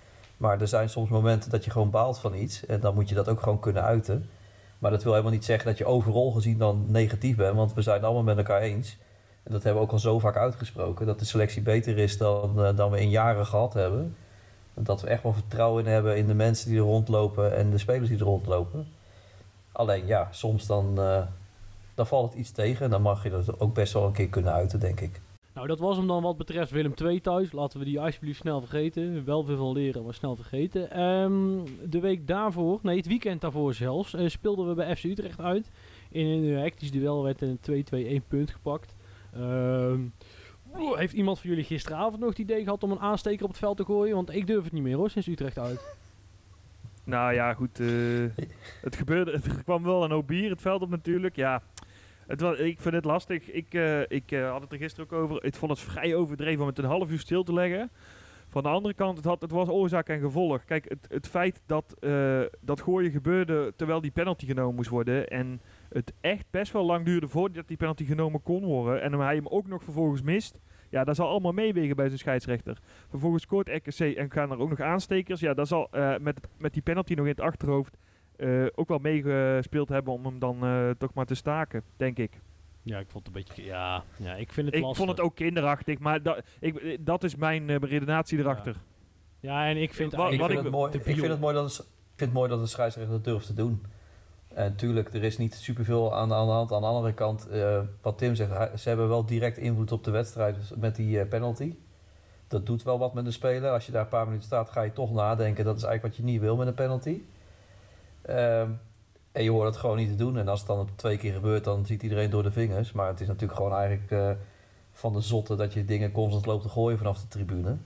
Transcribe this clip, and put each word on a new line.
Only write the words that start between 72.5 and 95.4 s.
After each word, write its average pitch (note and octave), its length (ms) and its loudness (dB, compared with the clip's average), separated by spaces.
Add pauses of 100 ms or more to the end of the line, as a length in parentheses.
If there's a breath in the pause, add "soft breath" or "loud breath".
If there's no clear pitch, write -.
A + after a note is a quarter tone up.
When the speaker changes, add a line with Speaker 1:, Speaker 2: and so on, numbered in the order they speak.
Speaker 3:
Vervolgens D#3+ 340 0
scoort G3 260 -2
R D#3 120 -4
K - 140 -12
C - 40 -16
en C#3+ 320 0
gaan C#3+ 200 -2
er B2 80 -8
ook C#3+ 100 -2
nog C#3+ 120 -2
aanstekers. F3+ 580 -2
Ja, D3+ 140 0
dat C#3+ 140 0
zal, D#3+ 240 0
eh, C#3 300 0
met, D3 260 -6 (100)
met D3+ 160 -4
die D3+ 80 -2
penalty F3 320 -2
nog C#3+ 120 0
in D3 60 0
het - 100 -4
achterhoofd, C#3+ 560 -2 (380 soft breath)
eh, C3 300 0 (100)
ook E3 120 -2
wel E3 100 0
meegespeeld C#3 920 0
hebben C3+ 240 -2
om B2+ 120 -8
hem C3 140 -6
dan, B2 240 -2
eh, B2 340 2
toch C3 160 -4
maar C3 120 -2
te C3 100 -4
staken, D3+ 480 -4 (140)
denk B2+ 200 -2
ik. A#2 220 -6 (420)
Speaker 2:
Ja, G#2+ 180 -8
ik G2 100 -14
vond - 180 -16
het F#2 80 -16
een G2 80 -10
beetje, - 200 -16
ja, F#2 400 -6 (140)
ja, F#2 180 -10
ik G#2+ 160 -10
vind D3 140 -2
het D3 100 -2
Speaker 3:
Ik D#3+ 60 2
Speaker 2:
lastig. - 160 -4
Speaker 3:
vond F#3 200 0
het - 20 -10
ook E3+ 160 0
kinderachtig, D3+ 640 -2
maar D3+ 220 0
da-, D3 180 -2 (200 loud breath)
ik, D#3+ 160 -2
eh, D3+ 260 -6
dat E3 220 -2
is D#3 120 -2
mijn, D#3 340 -2
eh, D3 100 2
redenatie D3 580 0
Speaker 2:
Ja. C#3+ 60 2
Speaker 3:
erachter. A#2+ 320 -2 (640)
Speaker 2:
Ja, C#3+ 280 -2
en D#3 140 0
ik D#3+ 120 -2
vind D#3 180 -2
Speaker 3:
Wa-, D#3+ 120 0
Speaker 1:
Ik F3+ 60 2
Speaker 2:
eigenlijk D3 240 2
Speaker 1:
vind C#3 120 0
het C3+ 100 -2
mooi, C#3+ 160 0
Speaker 2:
de D3 60 -4
Speaker 1:
ik A#2+ 60 -4
vind D3 140 0
Speaker 2:
Pion D#3 120 0
Speaker 1:
het D#3 100 -2
mooi D3 160 2
dat D3 80 0
een C#3 60 -4
s-, - 100 -8
ik - 60 -14 (300)
vind C3+ 140 -2
het B2 100 -2
mooi B2+ 100 2
dat A#2+ 100 0
een A#2 80 -2
scheidsrechter A2+ 460 -2
dat A2 100 -2
durft A2 220 -2
te G#2+ 80 -6
doen. A2 300 0 (640 loud breath)
En G2+ 280 -2
tuurlijk, A2 380 0
er G#2+ 100 -2
is A2 140 -2
niet A2+ 160 -2